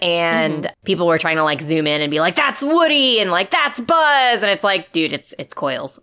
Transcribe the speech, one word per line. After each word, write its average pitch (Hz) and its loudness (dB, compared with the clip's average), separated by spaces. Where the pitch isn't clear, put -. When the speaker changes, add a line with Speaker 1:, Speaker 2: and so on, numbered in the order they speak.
Speaker 1:
And 165 0
Speaker 2:
Mm-hmm. - -10
Speaker 1:
people 175 0
were 165 4
trying 160 -2
to, 156 0
like, 151 -2
zoom 156 0
in 151 0
and 147 -2
be 151 -2
like, 175 0
"That's 285 0
Woody," 285 2
and, 190 0
like, 180 0
"That's 294 0
Buzz." 269 2
And 208 0
it's 196 -2
like, 190 0
dude, 160 -2
it's, - -12
it's - -14
coils. 135 -6